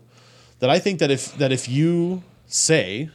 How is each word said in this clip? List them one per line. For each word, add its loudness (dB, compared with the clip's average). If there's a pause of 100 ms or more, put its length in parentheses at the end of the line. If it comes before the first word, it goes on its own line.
(600)
That 2
I 6
think -2
that 2
if, -2
that 2
if -4
you 0 (240)
say, 0